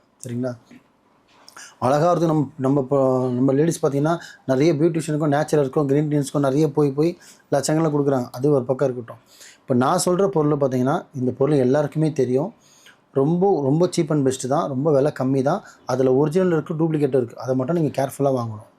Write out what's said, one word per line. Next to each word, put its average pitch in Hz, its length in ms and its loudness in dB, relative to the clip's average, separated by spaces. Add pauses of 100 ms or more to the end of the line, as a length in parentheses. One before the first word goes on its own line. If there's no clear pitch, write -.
(200)
சரிங்களா? 123 320 -8 (1300)
அழகா 147 300 2
இருக்கு. 170 180 2
நம்ம, 156 300 0
நம்ம 135 240 0
இப்போ, 139 160 0 (360)
நம்ம 131 200 2
லேடீஸ் 160 280 0
பார்த்தீங்கன்னா, 151 340 0 (300)
நிறைய 143 280 2
பியூட்டிஷியனுக்கும், 151 580 0
நேச்சுரலுக்கும், 147 540 0
கிரீன் 147 240 2
டீன்ஸ்க்கும் 147 300 -2
நிறைய 143 320 2
போய், 147 200 2
போய் 151 200 0 (400)
லட்சங்களை 156 380 0
கொடுக்குறாங்க. 139 420 0
அது 139 200 0
ஒரு 131 120 2
பக்கம் 135 240 -2
இருக்கட்டும். 120 340 -10 (380)
இப்போ - 140 -4
நான் 147 320 2
சொல்ற 180 220 2
பொருள் 151 300 0
பார்த்தீங்கன்னா, 131 560 -2
இந்த 127 180 -4
பொருள் 143 260 0
எல்லாருக்குமே 143 560 0
தெரியும். 135 400 -2 (580)
ரொம்ப, 170 500 2
ரொம்ப 160 360 2
cheap 165 140 0
and 143 160 0
best 131 200 -2
தான். 165 200 0
ரொம்ப 143 240 -2
விலை 143 280 2
கம்மி 135 220 0
தான். 160 220 -2 (220)
அதுல 127 280 2
ஒரிஜினல் 156 380 2
இருக்கு, 160 220 -2
டூப்ளிகேட் 151 420 0
இருக்கு. 120 220 -2
அதை 127 180 -4
மட்டும் 131 200 -2
நீங்க 151 160 0
கேர்ஃபுல்லா 139 400 -2
வாங்கணும். 117 480 -6